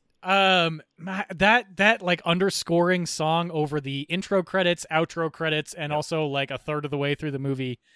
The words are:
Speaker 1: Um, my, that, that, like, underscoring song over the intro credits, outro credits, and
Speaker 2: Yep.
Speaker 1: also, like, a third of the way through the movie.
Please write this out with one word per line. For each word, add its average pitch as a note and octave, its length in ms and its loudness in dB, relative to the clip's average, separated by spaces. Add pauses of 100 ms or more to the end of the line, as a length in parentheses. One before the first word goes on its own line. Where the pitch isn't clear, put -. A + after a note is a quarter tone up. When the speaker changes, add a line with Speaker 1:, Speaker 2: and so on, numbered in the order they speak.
(220)
Speaker 1:
Um, F#3 600 2 (160)
my, F#3+ 260 -6 (100)
that, G3+ 440 2
that, G#3+ 240 4
like, F3 240 0
underscoring F3 800 2
song E3 460 0
over D3+ 280 -2
the C#3 220 -6
intro F#3 400 0
credits, F3 500 0
outro D#3+ 400 0
credits, D#3 400 -4
and D3 180 -8
Speaker 2:
Yep. D3 60 -2
Speaker 1:
also, D#3 300 -2
like, C#3 240 -2
a C3 80 -6
third D3+ 260 -4
of C#3 60 -6
the D3 80 -2
way C#3+ 160 0
through D3+ 160 -6
the C#3 80 -6
movie. C3 400 -4 (180)